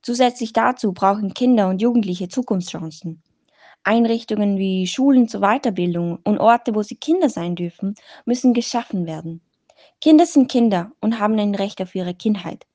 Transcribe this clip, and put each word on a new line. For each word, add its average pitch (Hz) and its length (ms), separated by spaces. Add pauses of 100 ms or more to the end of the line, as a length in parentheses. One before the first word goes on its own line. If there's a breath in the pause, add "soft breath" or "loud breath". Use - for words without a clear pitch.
Zusätzlich 240 520
dazu 226 400
brauchen 196 400
Kinder 240 340
und 185 140
Jugendliche 196 480
Zukunftschancen. 170 920 (640 soft breath)
Einrichtungen 220 760
wie 190 300
Schulen 262 400
zur 196 140
Weiterbildung 180 840
und 208 160
Orte, 233 340
wo 214 80
sie - 140
Kinder 311 340
sein 175 260
dürfen, 175 400 (300 loud breath)
müssen 247 280
geschaffen 233 520
werden. 165 360 (600 soft breath)
Kinder 311 240
sind 269 240
Kinder 214 420 (100)
und 226 180
haben 214 180
ein 208 180
Recht 196 260
auf 185 120
ihre 180 220
Kindheit 190 600